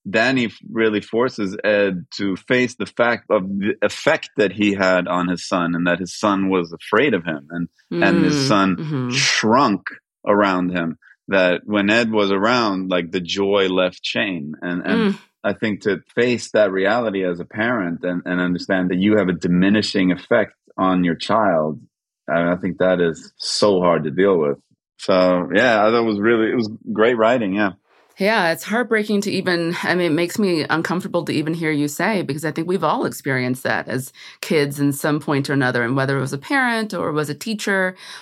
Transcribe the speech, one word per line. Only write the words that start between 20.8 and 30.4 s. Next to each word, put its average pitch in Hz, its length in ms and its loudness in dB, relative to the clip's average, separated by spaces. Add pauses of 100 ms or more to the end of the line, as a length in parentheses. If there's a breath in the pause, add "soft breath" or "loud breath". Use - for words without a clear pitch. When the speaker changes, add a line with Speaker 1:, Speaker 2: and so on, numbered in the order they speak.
Speaker 1:
your 85 100 0
child, 82 680 0 (480)
I, 85 240 0
I 90 40 0
think 90 220 -4
that 90 220 2
is 82 380 -2
so 101 420 2
hard 85 240 2
to 76 60 -4
deal 92 260 2
with. 71 220 0 (400)
So, 90 560 2
yeah, 110 340 4
that 117 140 2
was 110 160 0
really, 110 320 2
it 98 60 -2
was 110 120 -2 (240)
great 113 240 4
writing, 110 380 2
yeah. 101 180 0 (460 soft breath)
Speaker 2:
Yeah, 196 340 2
it's 156 120 -8
heartbreaking 214 580 0
to 202 100 -4
even, 170 500 -2
I 175 120 0
mean, 175 180 0
it - 20 2
makes 170 240 -2
me 175 300 0